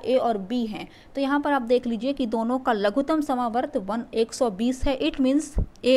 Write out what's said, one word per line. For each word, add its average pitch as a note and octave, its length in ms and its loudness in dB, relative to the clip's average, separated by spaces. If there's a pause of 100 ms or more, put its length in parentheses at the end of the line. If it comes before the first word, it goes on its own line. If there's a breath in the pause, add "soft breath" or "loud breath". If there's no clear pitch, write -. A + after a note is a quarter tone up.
A B3+ 160 2
और A#3 200 0 (100)
B A#3+ 200 -2
हैं, F#3 180 -10 (280 loud breath)
तो C#4 60 -4
यहाँ C#4 200 2
पर D4 120 0
आप C4+ 100 2
देख B3 240 2
लीजिए A#3 260 -2
कि C#4 140 -2
दोनों A3+ 320 0
का B3+ 140 0
लघुत्तम C#4 480 0
समावर्त B3+ 580 -2
वन, G#3+ 260 -4 (100)
एक A3+ 200 0
सौ A#3+ 180 0
बीस A#3 320 -2
है। C4+ 160 2
It D#4+ 160 -2
means C#4 340 2 (340)
A B3+ 120 6